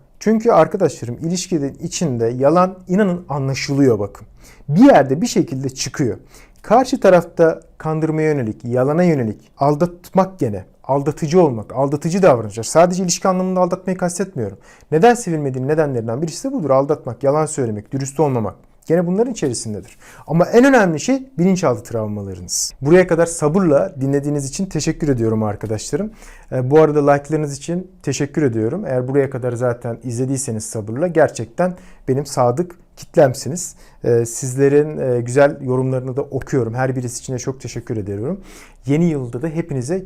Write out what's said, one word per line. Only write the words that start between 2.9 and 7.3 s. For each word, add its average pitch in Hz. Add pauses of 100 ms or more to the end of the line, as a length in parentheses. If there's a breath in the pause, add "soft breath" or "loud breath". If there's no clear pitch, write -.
anlaşılıyor 135
bakın. - (420 soft breath)
Bir 175
yerde 156
bir 240
şekilde 139
çıkıyor. 123 (440 soft breath)
Karşı 262
tarafta 175 (180)